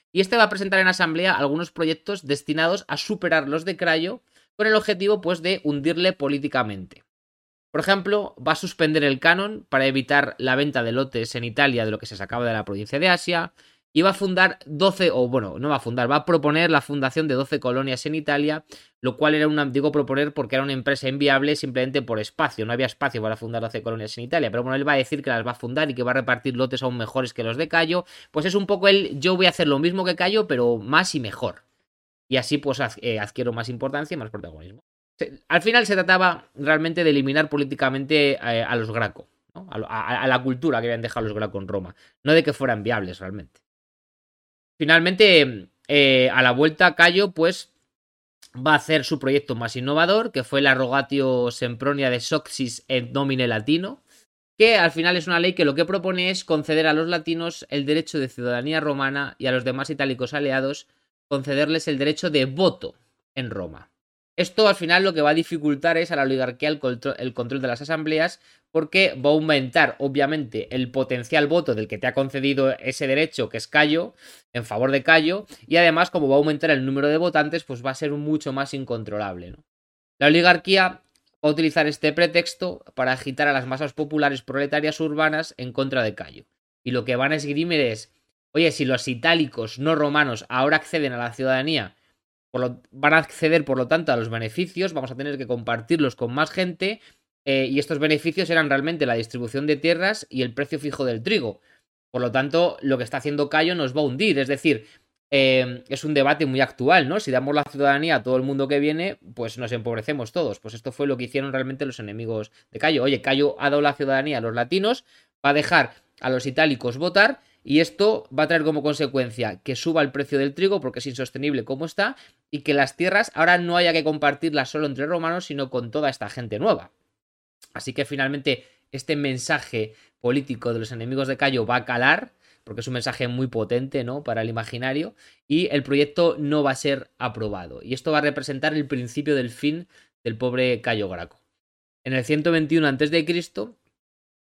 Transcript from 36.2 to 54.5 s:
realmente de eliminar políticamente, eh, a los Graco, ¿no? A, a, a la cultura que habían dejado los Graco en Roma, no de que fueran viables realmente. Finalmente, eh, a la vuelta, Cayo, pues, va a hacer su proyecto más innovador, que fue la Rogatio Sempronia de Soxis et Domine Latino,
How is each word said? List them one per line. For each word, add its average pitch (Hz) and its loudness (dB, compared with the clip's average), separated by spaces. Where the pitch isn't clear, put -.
realmente 156 0
de 156 6
eliminar 143 2
políticamente, 139 0
eh, 117 -2
a 120 -2
los 113 -2
Graco, 110 -4
¿no? 185 -18
A, 127 -10
a, 110 -4
a 135 0
la 127 4
cultura 127 0
que 120 -4
habían 117 -4
dejado 113 -4
los 104 -6
Graco 104 -6
en 98 -12
Roma, 92 -6
no 147 4
de 165 8
que 151 0
fueran 117 -2
viables 101 -4
realmente. 95 -14
Finalmente, 165 6
eh, 131 6
a 127 4
la 127 6
vuelta, 156 4
Cayo, 180 6
pues, 165 -2
va 131 2
a 147 6
hacer 151 0
su 151 -4
proyecto 135 0
más 113 -6
innovador, 170 2
que 131 -4
fue 139 0
la 139 6
Rogatio 131 0
Sempronia 131 -2
de 123 -2
Soxis 131 -4
et 123 -2
Domine 135 0
Latino, 151 -2